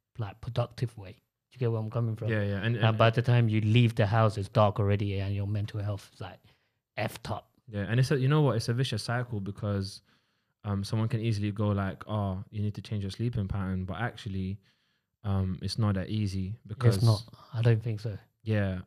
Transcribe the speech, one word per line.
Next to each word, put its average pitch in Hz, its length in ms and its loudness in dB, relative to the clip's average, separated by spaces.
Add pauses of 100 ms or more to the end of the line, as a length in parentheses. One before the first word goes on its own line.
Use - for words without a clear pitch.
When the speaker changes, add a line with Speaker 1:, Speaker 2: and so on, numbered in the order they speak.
(180)
Speaker 1:
like, 101 220 -10
productive 120 580 -4
way. 101 140 -16
Do - 400 -20
you - 60 -16
get 120 120 0
where 113 100 0
I'm 107 100 -6
coming 113 260 -2
from? 110 140 -4
Speaker 2:
Yeah, 107 120 2
yeah, 101 140 0
and, 113 200 0
Speaker 1:
And 107 80 0
Speaker 2:
and 110 140 4
Speaker 1:
by 113 120 8
the 113 120 2
time 120 260 4
you 110 120 2
leave 110 340 6
the 110 120 4
house, 110 320 4
it's 95 100 -4
dark 107 320 4
already, 101 400 0
and 98 140 -4
your 101 120 -4
mental 104 340 -4
health 101 340 -6
is, - 60 -16
like, 92 200 -14 (580)
effed - 320 -6
up. - 200 -8 (180)
Speaker 2:
Yeah, 104 200 -4
and 117 120 2
it's 127 100 2
a, 151 80 2
you 127 100 2
know 151 140 4
what? 120 140 2
It's 117 120 -2
a 117 60 0
vicious 120 300 -2
cycle 120 360 -4
because, 98 640 -4 (600)
um, 98 200 -2
someone 110 240 0
can 113 120 -2
easily 104 300 0
go 104 200 0
like, 98 360 -2
"Oh, 98 440 -4
you 104 120 -6
need 104 120 -2
to 98 80 -10
change 104 200 -6
your 98 80 -6
sleeping 113 380 -4
pattern," 92 360 -2
but 90 120 -6
actually, 95 640 -6 (640)
um, 95 360 -2
it's - 160 -6
not 104 200 2
that 92 120 -4
easy 98 460 -4 (140)
because 110 300 4
Speaker 1:
It's 107 60 4
not. 110 180 6 (300)
I 113 100 -2
don't 117 200 4
think 110 180 -4
so. 110 160 -6 (280)
Speaker 2:
Yeah, 98 420 0